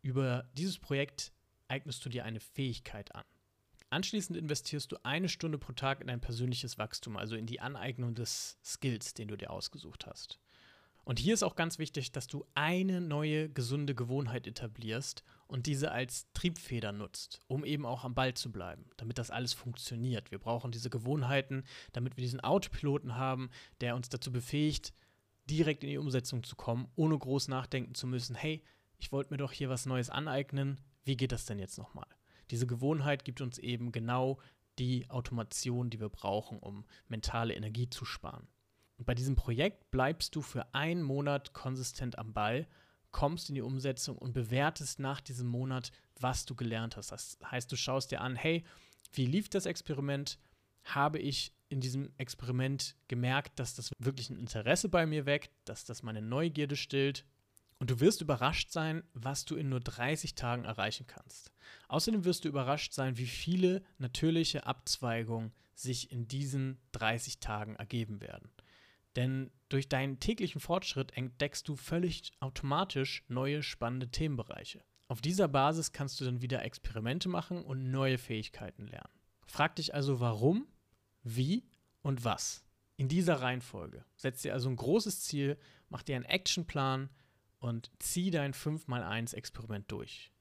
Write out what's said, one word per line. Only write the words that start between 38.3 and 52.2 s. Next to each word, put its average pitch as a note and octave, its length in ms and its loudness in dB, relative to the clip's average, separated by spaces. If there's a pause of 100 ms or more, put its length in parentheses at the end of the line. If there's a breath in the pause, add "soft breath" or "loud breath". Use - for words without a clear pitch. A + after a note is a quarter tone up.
Und A#2+ 80 -8
bei B2 100 2
diesem C3 220 2
Projekt C3+ 540 0
bleibst B2+ 440 2
du D3+ 60 0
für - 320 -6
einen D#3+ 300 2
Monat C#3+ 500 0
konsistent C3 640 -4
am A2 160 -8
Ball, A2+ 340 2 (440 soft breath)
kommst D#3 360 2
in C#3 80 -4
die C3 60 0
Umsetzung C3 560 -2
und B2 160 -6
bewertest C3+ 640 2
nach C3+ 220 -2
diesem B2 260 -4
Monat, B2+ 460 -2 (260 loud breath)
was B2+ 260 0
du - 80 -8
gelernt A2+ 440 -2
hast. - 160 -10
Das - 280 -10
heißt, B2 300 -6
du B2+ 60 -2
schaust C3+ 340 0
dir C3+ 80 -2
an, B2+ 160 -2
hey, E3 300 2 (480 loud breath)
wie C3 120 4
lief E3+ 220 4
das F#3+ 180 0
Experiment? C#3 720 -2 (460 soft breath)
Habe D3+ 340 2
ich - 360 -2 (160)
in C3+ 100 0
diesem C3 380 -2
Experiment C3 800 -2 (100)